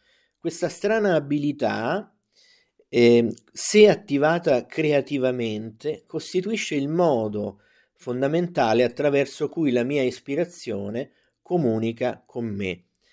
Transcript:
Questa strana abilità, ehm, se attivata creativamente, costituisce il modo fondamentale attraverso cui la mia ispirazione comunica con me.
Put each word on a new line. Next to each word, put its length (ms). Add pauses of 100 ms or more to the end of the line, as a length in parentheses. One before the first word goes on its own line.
(380)
Questa 320
strana 460
abilità, 1000 (720)
ehm, 420 (220)
se 380
attivata 760
creativamente, 1400
costituisce 720
il 120
modo 720 (420)
fondamentale 800
attraverso 640
cui 220
la 140
mia 180
ispirazione 1120 (280)
comunica 840
con 200
me. 400 (260)